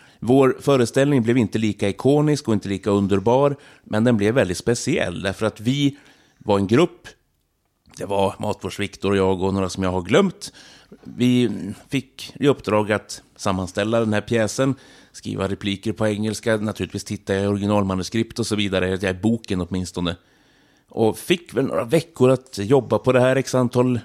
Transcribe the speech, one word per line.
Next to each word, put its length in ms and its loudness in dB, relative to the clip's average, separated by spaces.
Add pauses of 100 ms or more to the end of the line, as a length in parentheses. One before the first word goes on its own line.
(200)
Vår 400 4
föreställning 640 2
blev 160 2
inte 200 0
lika 300 -2
ikonisk 600 0
och 60 2
inte 140 -4
lika 220 -4
underbar, 640 2 (280)
men 200 0
den 120 4
blev 180 2
väldigt 240 0
speciell 640 -2
därför 240 -4
att 140 -6
vi 360 0 (420)
var 200 0
en 80 0
grupp. 420 2 (880)
Det 80 -12
var 340 0
Matfors 420 -6
Viktor 300 -4
och 60 2
jag 260 2
och 120 0
några 140 0
som 140 -6
jag 80 0
har 120 -2
glömt. 500 0 (520)
Vi 460 0 (380)
fick 520 -8
i 80 2
uppdrag 440 0
att 300 -6 (140)
sammanställa 640 -2
den 120 0
här 80 0
pjäsen, 540 0 (380)
skriva 360 -6
repliker 440 -4
på 140 -2
engelska. 500 -2
Naturligtvis 480 -6
titta 300 -4
i 120 2
originalmanuskript 920 0
och 80 -2
så 100 -2
vidare, 540 0
i 40 -2
boken 460 -2
åtminstone. 560 -6 (720)
Och 300 0
fick 360 -4
väl 120 0
några 180 -2
veckor 460 2
att 280 -2
jobba 400 2
på 140 0
det 80 4
här, 160 4
x 180 -2
antal 500 0